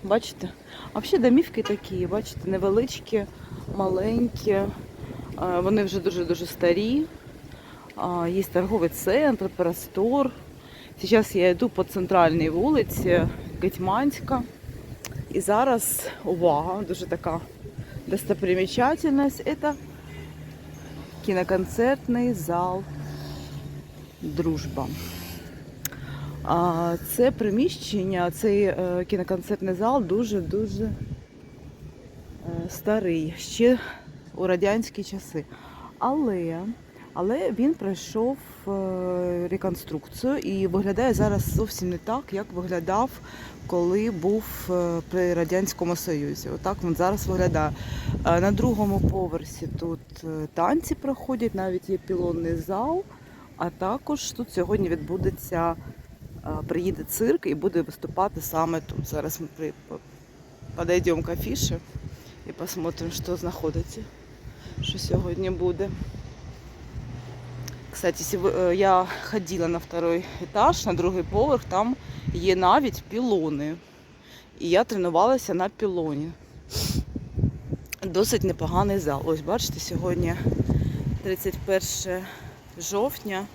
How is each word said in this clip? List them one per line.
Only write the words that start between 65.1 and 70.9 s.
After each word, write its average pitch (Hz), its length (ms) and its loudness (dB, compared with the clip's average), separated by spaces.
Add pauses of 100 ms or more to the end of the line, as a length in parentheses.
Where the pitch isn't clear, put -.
буде. 180 400 -2 (2000)
Кстати, 175 320 -2
сьо-, 185 460 2
е, 175 60 4
я 185 300 6 (260)
ходила 175 360 -2
на 170 100 0
второй 170 460 0 (200)
етаж, 233 420 4
на 202 80 2